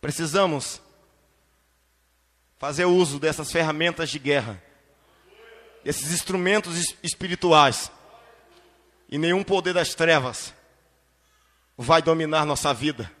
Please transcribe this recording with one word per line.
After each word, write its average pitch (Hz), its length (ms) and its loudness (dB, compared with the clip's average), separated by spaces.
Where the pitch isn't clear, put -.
Precisamos 160 800 -2
fazer 147 280 -4
uso 180 340 2
dessas 151 320 -4
ferramentas 165 580 -2
de 151 80 -8
guerra, 127 440 -2
desses 147 280 -6
instrumentos 180 640 -2
es-, 170 260 -6
espirituais. 165 880 2
E 143 80 -6
nenhum 175 260 0
poder 180 300 0
das 175 200 0
trevas 151 600 0
vai 156 240 4
dominar 160 440 0
nossa 143 280 -2
vida. 120 480 -4